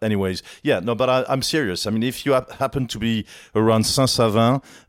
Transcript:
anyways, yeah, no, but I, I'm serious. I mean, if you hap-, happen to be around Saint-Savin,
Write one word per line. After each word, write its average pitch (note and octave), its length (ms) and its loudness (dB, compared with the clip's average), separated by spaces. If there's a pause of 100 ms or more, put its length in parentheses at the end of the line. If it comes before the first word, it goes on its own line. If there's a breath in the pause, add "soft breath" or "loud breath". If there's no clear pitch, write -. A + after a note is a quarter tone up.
anyways, G2 400 -2 (200 loud breath)
yeah, B2+ 180 0
no, A2+ 140 -2
but B2+ 140 0
I, B2+ 180 2
I'm C3+ 140 -2
serious. A#2+ 460 -2
I G#2+ 40 -2
mean, A2 120 0
if B2 240 -4
you C#3+ 60 2
hap-, B2+ 200 0
happen C3+ 360 -4
to - 100 -8
be A2 260 -2 (300 loud breath)
around A2 300 4
Saint-Savin, A#2+ 760 2 (280 loud breath)